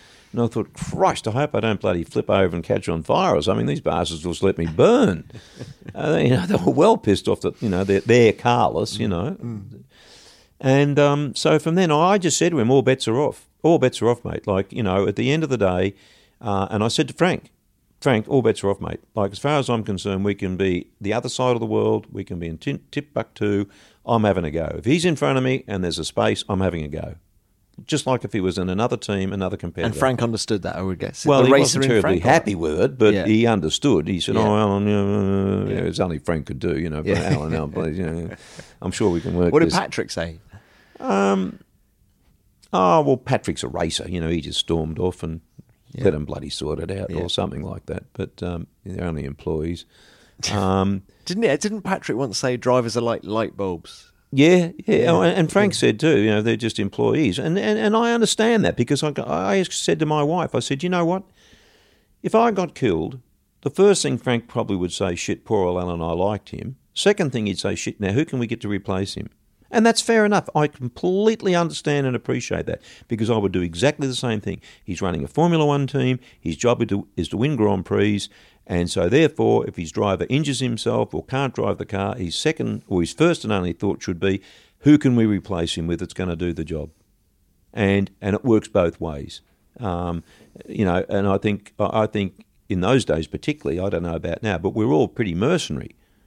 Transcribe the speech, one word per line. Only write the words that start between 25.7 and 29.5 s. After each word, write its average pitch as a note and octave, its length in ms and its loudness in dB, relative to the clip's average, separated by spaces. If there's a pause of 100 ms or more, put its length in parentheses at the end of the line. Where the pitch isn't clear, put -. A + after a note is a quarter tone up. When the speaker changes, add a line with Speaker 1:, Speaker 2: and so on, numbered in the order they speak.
Speaker 1:
there's E2+ 140 -4
a D#2 80 -6
space, A2 420 0
I'm F#2+ 120 0
having E2+ 240 -2
a D2+ 40 -10
go." D#2 280 -10 (720)
Just C#3 200 -4
like B2+ 160 0
if - 120 -8
he G#2+ 60 0
was F#2 180 -2
in F#2 100 -2
another A2 300 -2
team, F#2+ 340 -4
another F#2+ 240 -4